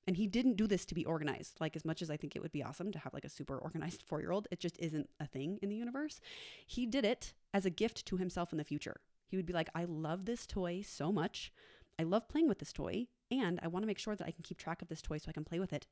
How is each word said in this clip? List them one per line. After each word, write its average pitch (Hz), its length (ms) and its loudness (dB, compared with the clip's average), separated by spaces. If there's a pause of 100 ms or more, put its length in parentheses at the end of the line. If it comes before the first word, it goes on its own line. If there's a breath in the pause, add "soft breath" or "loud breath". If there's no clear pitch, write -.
And 185 100 4
he 214 80 4
didn't 233 300 6
do 220 100 4
this 196 220 4
to 160 80 -4
be 170 100 0
organized. 151 540 -2
Like, 160 160 0
as 156 100 -4
much 160 160 0
as 160 80 -4
I 151 80 -2
think - 180 -6
it - 60 -4
would 160 100 -6
be 143 120 -2
awesome 196 300 -4
to 165 60 -4
have, - 140 -8
like, - 120 -8
a 147 40 -8
super 135 300 -6
organized 160 420 -4
four-year-old, 180 480 0
it 180 100 -4
just 170 200 -4
isn't 151 280 0 (120)
a 147 80 -4
thing 151 340 -4
in 202 80 0
the 208 60 0
universe. 254 440 -4 (460 loud breath)
He 247 220 0
did 226 180 4
it - 280 2 (200)
as 196 100 6
a 190 60 6
gift - 380 0
to 190 100 2
himself 180 340 0
in 165 60 0
the 151 60 2
future. - 380 -4 (260)
He - 80 -2
would 185 100 2
be 175 80 -4
like, 160 220 2
"I 170 80 2
love 170 420 0
this 240 220 -2
toy 185 340 0
so - 300 -2
much. 185 420 0 (460 loud breath)
I 165 40 4
love 190 240 4
playing 311 200 6
with 220 100 6
this - 160 -8
toy, 151 340 0 (220)
and 185 320 2
I 165 60 -2
wanna 180 180 0
make 208 140 0
sure 214 160 -2
that 175 100 -6
I 165 60 -4
can 165 100 -10
keep - 160 -8
track - 240 -4
of 170 60 -8
this 160 140 -8
toy 151 180 -2
so - 100 -8
I 160 40 -8
can 151 120 -4
play 165 140 -2
with 185 140 0
it - 180 -2